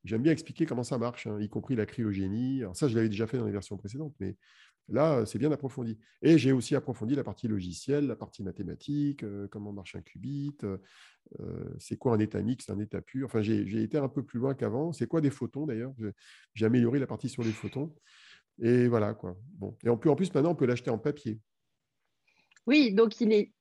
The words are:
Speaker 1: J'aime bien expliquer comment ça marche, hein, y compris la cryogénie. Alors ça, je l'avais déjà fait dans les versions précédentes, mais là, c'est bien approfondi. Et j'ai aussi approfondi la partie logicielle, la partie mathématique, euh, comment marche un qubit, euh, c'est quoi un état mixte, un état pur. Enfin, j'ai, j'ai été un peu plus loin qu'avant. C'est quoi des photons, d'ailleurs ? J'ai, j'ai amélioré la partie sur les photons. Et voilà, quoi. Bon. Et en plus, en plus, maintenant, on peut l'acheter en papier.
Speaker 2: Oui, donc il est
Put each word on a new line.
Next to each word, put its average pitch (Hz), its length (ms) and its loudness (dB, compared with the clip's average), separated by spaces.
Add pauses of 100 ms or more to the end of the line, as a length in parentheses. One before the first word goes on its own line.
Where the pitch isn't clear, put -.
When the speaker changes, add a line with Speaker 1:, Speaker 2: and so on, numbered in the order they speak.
Speaker 1:
J'aime 110 200 -2
bien 160 100 6
expliquer - 340 -2
comment 123 160 -2
ça 123 160 -4
marche, 120 300 -4
hein, 104 120 -6
y 107 80 -2
compris 123 280 -4
la 107 100 0
cryogénie. 110 760 -2
Alors 92 120 -8
ça, 151 140 2
je 113 80 2
l'avais 113 120 4
déjà 107 200 -2
fait 131 100 -4
dans 117 60 -2
les 104 80 -2
versions 101 240 -6
précédentes, 135 420 -10
mais 95 180 -6 (520)
là, 127 360 2
c'est 104 140 -6
bien 147 140 0
approfondi. 123 460 -6 (240)
Et 160 140 8
j'ai 135 160 6
aussi 131 220 2
approfondi 127 400 -2
la 135 80 -2
partie - 240 -8
logicielle, 107 600 0
la 113 80 -4
partie - 260 -14
mathématique, 120 800 -4
euh, 101 260 -8
comment 104 240 -10
marche 98 220 -12
un 92 60 -10
qubit, 143 640 -8
euh, 95 140 -4 (1000)
c'est - 180 -8
quoi 120 180 2
un 104 40 4
état 107 240 0
mixte, 117 280 -4
un 101 100 -4
état - 220 -6
pur. 135 240 -8
Enfin, 113 160 0
j'ai, 104 240 0
j'ai 110 160 -2
été 110 160 -2
un 139 100 0
peu 135 160 -4
plus - 160 -8
loin 135 140 0
qu'avant. 127 380 -2
C'est 117 140 -4
quoi 165 140 0
des 139 100 4
photons, 139 360 -6
d'ailleurs ? 123 320 -6
J'ai, 107 120 -4 (440)
j'ai 107 120 2
amélioré 120 320 6
la 127 80 0
partie 120 220 -6
sur 120 160 -4
les 110 80 2
photons. 151 420 -6 (640)
Et 123 300 6
voilà, 110 260 2
quoi. 90 220 -10 (220)
Bon. 101 260 -10
Et 117 60 2
en 120 60 6
plus, 156 120 2
en 143 80 6
plus, 180 160 -2
maintenant, 151 200 2
on - 20 0
peut 143 120 2
l'acheter 123 240 0
en 113 80 0
papier. 113 420 -4 (1300)
Speaker 2:
Oui, 247 280 6
donc 220 260 6
il 220 120 4
est 208 280 4